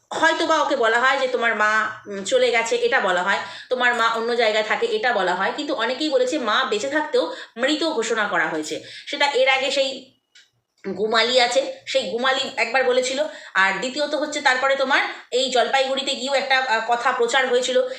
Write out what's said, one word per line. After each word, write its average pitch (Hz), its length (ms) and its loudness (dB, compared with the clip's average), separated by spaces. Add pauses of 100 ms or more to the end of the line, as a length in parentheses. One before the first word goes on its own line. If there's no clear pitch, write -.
(140)
হয়তো 320 320 2
বা 311 160 2
ওকে 277 140 0
বলা 233 240 2
হয় 262 200 2
যে, 254 80 0
"তোমার 233 280 0
মা, 214 340 0 (160)
উম, 196 180 -10
চলে 247 260 2
গেছে", 226 260 0
এটা 240 240 2
বলা 180 220 0
হয়, 196 160 0 (320)
"তোমার 247 240 2
মা 226 140 2
অন্য 233 280 -2
জায়গায় 214 280 2
থাকে", 226 220 -2
এটা 214 260 0
বলা 180 220 0
হয়, 196 220 -2
কিন্তু 294 180 -4
অনেকেই 254 340 -2
বলেছে 262 300 2
মা 240 320 2
বেঁচে 214 180 -2
থাকতেও 302 460 0 (220)
মৃত 302 280 0
ঘোষণা 226 440 -2
করা 165 200 0
হয়েছে। 156 320 -6 (260)
সেটা 285 200 0
এর 262 220 2
আগে 262 220 2
সেই 269 400 -4 (800)
গুমালি 226 520 0
আছে, 247 320 0 (140)
সেই 262 240 -2
গুমালি 262 460 -2
একবার 233 280 0
বলেছিল। 254 400 0 (300)
আর 190 240 2
দ্বিতীয়ত 285 360 -4
হচ্ছে 294 260 -4
তারপরে 269 360 2
তোমার 277 260 2 (280)
এই 254 200 0
জলপাইগুড়িতে 262 640 2
গিয়েও 262 200 -2
একটা, 262 240 2
আহ, 226 300 0
কথা 240 240 2
প্রচার 247 360 2
হয়েছিল, 254 340 2 (160)